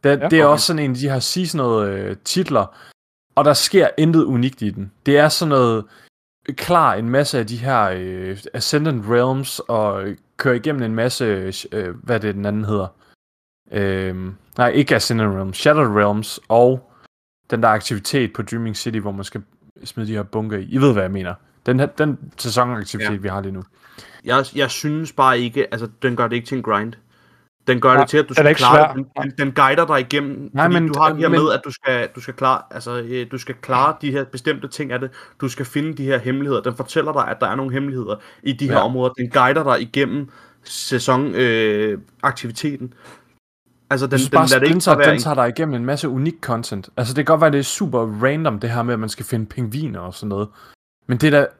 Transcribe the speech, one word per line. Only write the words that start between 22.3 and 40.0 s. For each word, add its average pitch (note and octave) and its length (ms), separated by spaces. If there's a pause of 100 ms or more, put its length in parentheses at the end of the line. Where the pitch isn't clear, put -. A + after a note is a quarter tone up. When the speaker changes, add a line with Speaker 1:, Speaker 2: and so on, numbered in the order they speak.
Speaker 1:
sæsonaktivitet, G#2+ 760
Speaker 3:
Ja. G2+ 40
Speaker 1:
vi F#2+ 100
har G2 140
lige G2 100
nu. F#2+ 120 (640)
Speaker 3:
Jeg, B2+ 200 (100)
jeg C#3 160
synes D3+ 420
bare C3 260
ikke, B2 340
altså, A2+ 160 (120)
den B2 140
gør A#2 120
det A#2 80
ikke A#2 120
til C3+ 100
en A#2 60
grind. A2 300 (720)
Den B2 140
gør B2+ 120
Speaker 2:
Nej, C3+ 80
Speaker 3:
det C#3+ 80
til, D3 80
at D3+ 120
du B2+ 40
Speaker 2:
den D3+ 60
er - 20
Speaker 3:
skal C#3+ 80
Speaker 2:
ikke D3+ 100
Speaker 3:
klare B2+ 160
Speaker 2:
svær. D3+ 180
Speaker 3:
det. - 20
Den, C#3 280
den, C3+ 140
den C#3 180
guider C#3+ 300
dig D3+ 140
igennem, C#3+ 540
Speaker 1:
Nej, C#3+ 120
Speaker 3:
fordi F3 140
Speaker 1:
men D#3+ 140
Speaker 3:
du C#3+ 60
har D#3 100
det D#3 80
her E3 120
Speaker 1:
men - 140
Speaker 3:
med, D#3 80
at C3+ 140
du C#3 60
skal, B2 440
du A#2+ 60
skal B2+ 120
klare, C3 280 (100)
altså, A#2+ 300
øh, A#2+ 300
du C3 60
skal B2+ 180
klare C3+ 460
de C#3+ 100
her C#3 120
bestemte C3+ 440
ting C3+ 240
af B2 80
det. C3 100 (320)
Du C3+ 80
skal B2+ 160
finde D3 320
de C#3+ 60
her C3+ 140
hemmeligheder. C3 440
Den B2 140
fortæller D#3 380
dig, C#3+ 140
at - 140
der A#2+ 60
er G2+ 80
nogle C3+ 180
hemmeligheder B2+ 420 (280)
i C#3 100
de C#3 140
her - 60
Speaker 1:
Ja. A2 100
Speaker 3:
områder. B2+ 300
Den B2 160
guider C#3 340
dig B2 180
igennem C3+ 480 (340)